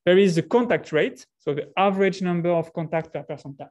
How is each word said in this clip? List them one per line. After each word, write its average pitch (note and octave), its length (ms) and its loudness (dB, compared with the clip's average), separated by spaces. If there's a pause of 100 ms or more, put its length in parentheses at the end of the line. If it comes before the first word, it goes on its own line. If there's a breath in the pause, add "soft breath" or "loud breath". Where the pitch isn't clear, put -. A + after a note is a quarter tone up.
There F3+ 140 6
is F#3+ 160 4
the D#3+ 80 0
contact A3 480 0
rate, F#3 360 -2 (120)
so C#3+ 160 -6
the D3 220 -8
average F#3+ 460 0
number F3 280 -2
of E3 220 -2
contact D#3+ 400 -6
per D3 100 -10
person C#3 340 -14
per C#3+ 140 -18